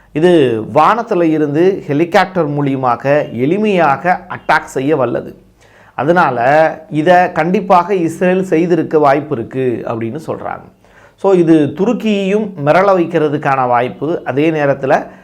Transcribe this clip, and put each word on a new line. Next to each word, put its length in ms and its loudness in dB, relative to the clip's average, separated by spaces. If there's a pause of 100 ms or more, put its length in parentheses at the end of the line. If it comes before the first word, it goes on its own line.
(120)
இது 520 2 (100)
வானத்துல 500 2
இருந்து 640 0
ஹெலிகாப்டர் 600 0
மூலியமாக 880 -2
எளிமையாக 920 0
அட்டாக் 380 -2
செய்ய 300 -2
வல்லது. 420 -4 (560)
அதனால 960 2
இதை 420 2
கண்டிப்பாக 640 0
இஸ்ரேல் 480 0
செய்திருக்க 560 0
வாய்ப்பு 360 2
இருக்கு 500 -4
அப்படின்னு 420 -8
சொல்றாங்க. 480 -10 (400)
So, 180 2
இது 400 4
துருக்கியையும் 800 -2 (120)
மிரள 340 4
வைக்கிறதுக்கான 680 0
வாய்ப்பு, 580 -2
அதே 260 0
நேரத்துல 560 0 (160)